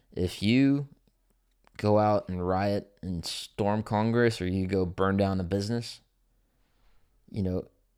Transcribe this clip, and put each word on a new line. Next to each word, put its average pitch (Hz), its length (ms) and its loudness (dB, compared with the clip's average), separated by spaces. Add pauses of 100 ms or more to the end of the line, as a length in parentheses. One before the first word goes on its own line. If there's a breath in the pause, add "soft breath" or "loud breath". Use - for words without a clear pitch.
(140)
If - 300 -4
you 139 420 4 (880)
go 104 220 4
out 104 300 2
and 90 180 -4
riot 101 420 0 (140)
and 87 240 -6
storm 107 560 -4
Congress, 113 580 0
or 90 60 -2
you 92 220 0
go 92 180 2
burn 95 300 0
down 98 240 2
a 90 40 -4
business, 101 560 -4 (1300)
you 104 100 -4
know, 92 240 -4 (320)